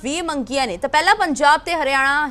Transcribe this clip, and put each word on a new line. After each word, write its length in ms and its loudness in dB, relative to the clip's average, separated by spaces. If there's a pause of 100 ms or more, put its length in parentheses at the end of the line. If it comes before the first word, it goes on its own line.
ਵੀ 180 -6
ਮੰਗੀਆਂ 460 -4
ਨੇ, 100 -8
ਤਾਂ 120 -4
ਪਹਿਲਾਂ 260 4
ਪੰਜਾਬ 500 2
ਤੇ 100 -2
ਹਰਿਆਣਾ 560 0